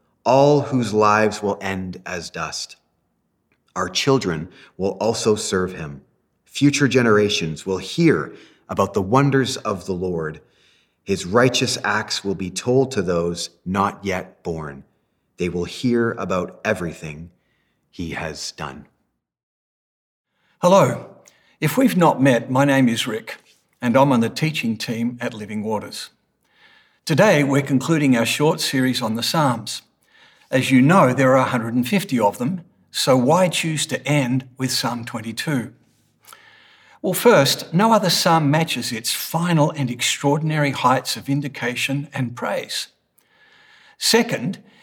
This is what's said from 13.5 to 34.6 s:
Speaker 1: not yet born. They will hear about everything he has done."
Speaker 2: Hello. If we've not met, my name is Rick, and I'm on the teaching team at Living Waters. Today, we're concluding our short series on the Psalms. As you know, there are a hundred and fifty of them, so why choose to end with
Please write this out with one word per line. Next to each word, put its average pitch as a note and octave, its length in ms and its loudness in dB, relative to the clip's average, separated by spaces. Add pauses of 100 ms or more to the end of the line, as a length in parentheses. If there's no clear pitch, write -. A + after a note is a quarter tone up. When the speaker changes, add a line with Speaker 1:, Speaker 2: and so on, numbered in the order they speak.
Speaker 1:
not G2 400 -2
yet F#2 380 -6
born. D2+ 400 -10 (540)
They F2 120 -2
will F2 160 -4
hear A#2 460 -2
about F2+ 520 -4
everything E2 680 -6 (580)
he D#2+ 220 -10
has D2+ 400 -10
done." D2 340 -12 (1800)
Speaker 2:
Hello. F3 540 4 (440)
If D#3 160 0
we've A#3+ 220 4
not D#3+ 240 4
met, B2 300 4
my C3+ 140 4
name C3+ 220 4
is A2+ 200 0
Rick, A2 300 -8 (440)
and A#2+ 160 2
I'm C#3 140 6
on A#2+ 80 4
the A2+ 100 2
teaching A#2+ 480 -2
team A#2+ 420 -6
at A#2+ 140 -8
Living G#2+ 300 -10
Waters. G#2 480 -6 (920)
Today, D#3+ 400 4
we're C#3 200 2
concluding C#3 520 2
our A#2 100 2
short D3+ 360 0
series B2+ 400 0
on A2 140 -4
the A#2 80 -4
Psalms. - 580 -2 (680)
As B2+ 180 0
you B2+ 140 6
know, D3 300 6
there C3 180 4
are C3 160 4
a - 20 -6
hundred A#2 240 -4
and A#2+ 140 0
fifty D#3+ 320 -2
of G#2 180 0
them, B2 260 -4 (280)
so C3 260 2
why D#3+ 320 4
choose D#3 380 -4
to - 200 -6
end C3 480 0
with C3 160 -4